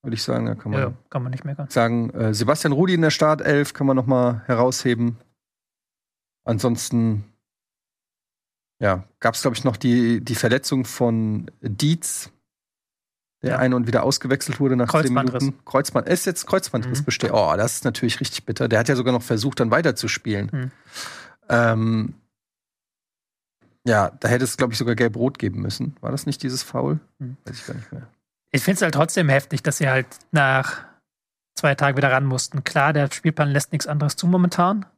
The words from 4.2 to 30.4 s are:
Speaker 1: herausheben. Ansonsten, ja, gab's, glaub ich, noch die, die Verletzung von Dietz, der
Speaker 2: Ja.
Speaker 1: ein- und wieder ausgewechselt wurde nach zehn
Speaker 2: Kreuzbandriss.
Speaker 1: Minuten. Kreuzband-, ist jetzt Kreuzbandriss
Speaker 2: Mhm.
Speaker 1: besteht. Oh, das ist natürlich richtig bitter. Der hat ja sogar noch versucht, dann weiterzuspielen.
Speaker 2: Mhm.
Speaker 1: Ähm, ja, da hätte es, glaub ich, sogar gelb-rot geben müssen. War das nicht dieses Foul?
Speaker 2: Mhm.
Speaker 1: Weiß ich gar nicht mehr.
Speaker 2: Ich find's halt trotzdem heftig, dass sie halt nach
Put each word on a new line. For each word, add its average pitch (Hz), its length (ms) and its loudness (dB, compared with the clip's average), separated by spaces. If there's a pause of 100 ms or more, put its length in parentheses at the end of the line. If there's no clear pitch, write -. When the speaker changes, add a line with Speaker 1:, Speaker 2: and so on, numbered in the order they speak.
Speaker 1:
herausheben. 120 720 0 (1300)
Ansonsten, 113 800 0 (1500)
ja, 95 240 0 (160)
gab's, - 220 0
glaub 127 120 0
ich, - 80 -8
noch - 140 0
die, 120 440 2
die 117 140 -4
Verletzung 127 500 0
von 113 640 -2 (120)
Dietz, 147 720 -2 (1080)
der 127 120 -4
Speaker 2:
Ja. 127 60 -2
Speaker 1:
ein- 127 160 2
und 120 120 0
wieder 117 160 2
ausgewechselt 131 560 -2
wurde 131 160 2
nach 123 160 2
zehn 156 120 4
Speaker 2:
Kreuzbandriss. 127 420 0
Speaker 1:
Minuten. 135 200 -4
Kreuzband-, - 440 -2
ist 175 180 0
jetzt 180 200 -4
Kreuzbandriss 131 560 -2
Speaker 2:
Mhm. - 20 -4
Speaker 1:
besteht. - 280 -2
Oh, 85 240 4
das 110 180 0
ist - 100 -8
natürlich 120 340 -2
richtig - 280 -6
bitter. 120 200 -2
Der 113 140 4
hat 117 80 0
ja 139 80 2
sogar 127 160 0
noch 120 100 0
versucht, 123 380 -2
dann 117 100 2
weiterzuspielen. 110 800 -2
Speaker 2:
Mhm. 131 180 -4 (760)
Speaker 1:
Ähm, 113 680 2 (1700)
ja, 107 260 4 (100)
da 117 80 -2
hätte 123 160 2
es, - 140 -6
glaub 127 120 2
ich, 113 60 -6
sogar 117 180 0
gelb-rot 120 440 0
geben 101 240 -4
müssen. - 400 -6
War 117 80 -6
das 143 160 -6
nicht 143 160 -6
dieses 127 200 -6
Foul? 143 380 -2 (200)
Speaker 2:
Mhm. 131 160 -10 (100)
Speaker 1:
Weiß 117 120 -14
ich - 80 -18
gar - 80 -10
nicht 117 160 -14
mehr. - 160 -14 (440)
Speaker 2:
Ich 139 120 0
find's 190 200 2
halt 165 120 0
trotzdem 160 340 2
heftig, 139 340 0
dass 147 160 -2
sie 143 100 2
halt 131 180 0 (240)
nach 135 480 2 (760)